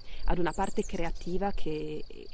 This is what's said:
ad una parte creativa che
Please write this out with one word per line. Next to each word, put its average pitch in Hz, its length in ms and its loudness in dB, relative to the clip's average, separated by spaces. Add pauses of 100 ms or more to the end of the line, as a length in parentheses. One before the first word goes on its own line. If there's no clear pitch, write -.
(240)
ad 170 140 6
una 170 140 2
parte 196 320 0
creativa 180 680 -2
che 156 520 0 (300)